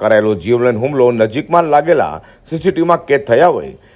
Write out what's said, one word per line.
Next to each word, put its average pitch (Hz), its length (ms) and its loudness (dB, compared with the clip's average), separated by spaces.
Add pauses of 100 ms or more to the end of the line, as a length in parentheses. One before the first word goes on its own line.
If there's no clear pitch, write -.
કરાયેલો 107 340 2
જીવલેણ 117 480 -2
હુમલો 135 280 0
નજીકમાં 147 640 -2
લાગેલા 147 400 0 (340)
સી 165 80 -8
સી 180 140 0
ટી 165 100 -4
વી 170 100 0
માં 170 160 -2
કેદ 143 240 0
થયા 151 240 4
હોય 73 180 -10 (220)